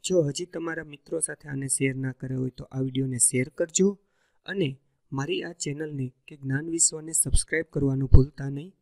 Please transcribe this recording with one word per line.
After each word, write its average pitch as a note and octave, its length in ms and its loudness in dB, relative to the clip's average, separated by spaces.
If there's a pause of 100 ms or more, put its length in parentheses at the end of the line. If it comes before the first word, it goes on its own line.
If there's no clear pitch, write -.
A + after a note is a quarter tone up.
જો F3+ 180 2
હજી C#3+ 240 -2
તમારા E3 380 -8
મિત્રો D3+ 360 -10
સાથે D3+ 300 -10
આને C#3 180 -8
શેર C3+ 280 -2
ના C3 160 -6
કર્યો C3 280 -8
હોય, C3 100 -4
તો - 140 -16
આ C3+ 160 -10
વીડિયોને C3 380 -4
શેર B2+ 320 0
કરજો F#3 480 0 (480)
અને E3 320 -4 (340)
મારી D#3 320 -6
આ E3+ 80 -12
ચેનલને D3 640 -8 (140)
કે D#3 80 -20
જ્ઞાન C#3 340 -6
વિશ્વને D#3+ 420 -2
સબસ્ક્રાઇબ - 540 0
કરવાનું C3+ 480 0
ભૂલતા C#3 360 8
નહીં. D3 220 -12 (100)